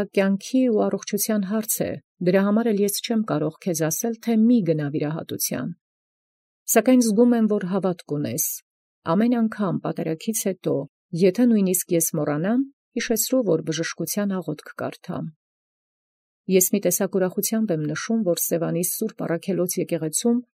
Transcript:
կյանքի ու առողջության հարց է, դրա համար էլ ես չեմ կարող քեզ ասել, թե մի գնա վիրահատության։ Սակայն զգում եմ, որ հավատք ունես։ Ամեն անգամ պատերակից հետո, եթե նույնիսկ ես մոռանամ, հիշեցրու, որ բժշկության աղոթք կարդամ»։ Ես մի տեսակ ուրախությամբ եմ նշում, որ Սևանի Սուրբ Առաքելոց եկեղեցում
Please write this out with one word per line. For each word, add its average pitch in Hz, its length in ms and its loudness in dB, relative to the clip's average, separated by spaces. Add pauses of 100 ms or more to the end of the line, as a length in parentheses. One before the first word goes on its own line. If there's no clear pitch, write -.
կյանքի 196 560 0
ու 220 180 2
առողջության 196 640 -2
հարց 220 340 -4
է, - 120 -2 (300)
դրա 180 220 4
համար 208 260 2
էլ 208 120 2
ես 202 180 0
չեմ 220 280 -2
կարող 151 320 -2
քեզ 160 240 -2
ասել, 160 340 -2
թե 233 200 -4
մի 233 260 6
գնա 151 260 0
վիրահատության։ - 800 -4 (1000)
Սակայն 247 340 4
զգում 226 320 4
եմ, 226 140 2
որ 208 200 0
հավատք 175 480 -2
ունես։ 147 280 -4 (640)
Ամեն 220 280 2
անգամ 220 460 0
պատերակից 165 600 -4
հետո, 170 340 -2 (340)
եթե 185 340 4
նույնիսկ 196 480 2
ես 165 200 2
մոռանամ, 160 480 0 (300)
հիշեցրու, 240 520 0
որ 160 200 2
բժշկության 165 680 -4
աղոթք 170 400 -6
կարդամ»։ - 520 -8 (1200)
Ես 185 200 4
մի 202 120 2
տեսակ 185 380 0
ուրախությամբ 196 540 0
եմ 156 100 -2
նշում, 156 400 -2
որ 175 180 0
Սևանի 165 420 -2
Սուրբ - 400 -6
Առաքելոց 175 540 -2
եկեղեցում 165 640 0 (200)